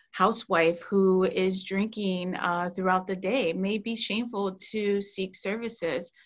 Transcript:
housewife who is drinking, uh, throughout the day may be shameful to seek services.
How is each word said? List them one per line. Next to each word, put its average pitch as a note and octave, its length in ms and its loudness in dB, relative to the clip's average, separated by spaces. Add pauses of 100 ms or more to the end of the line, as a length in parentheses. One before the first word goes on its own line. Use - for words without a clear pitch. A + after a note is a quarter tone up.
(100)
housewife E3+ 720 2
who F#3+ 420 4
is F#3+ 400 0
drinking, F#3+ 720 -2
uh, F3 320 0
throughout F#3 380 0
the G3 100 -4
day F#3+ 380 0
may G3 240 0
be A3+ 180 -6
shameful G#3+ 560 -2
to G3+ 480 -2
seek F#3+ 340 -6
services. F#3+ 800 -4 (140)